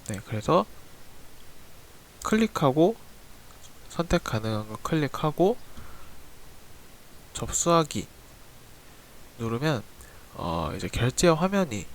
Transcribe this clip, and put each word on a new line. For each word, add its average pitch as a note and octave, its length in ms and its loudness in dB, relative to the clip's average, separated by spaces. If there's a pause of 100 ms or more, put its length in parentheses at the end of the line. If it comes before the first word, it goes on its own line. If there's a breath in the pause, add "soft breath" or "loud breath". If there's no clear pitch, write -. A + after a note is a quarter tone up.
네, G2+ 180 -6
그래서 D3 400 2 (1600)
클릭하고 F#3 720 6 (960)
선택 E3+ 340 2
가능한 A2 440 -2
거 G#2+ 160 -8
클릭하고 D#3+ 760 2 (1800 loud breath)
접수하기 D#3 760 2 (1300)
누르면, A#2 440 0 (520 loud breath)
어, E2 400 -2
이제 F#2+ 120 -6
결제 B2+ 400 2
화면이 E3 680 2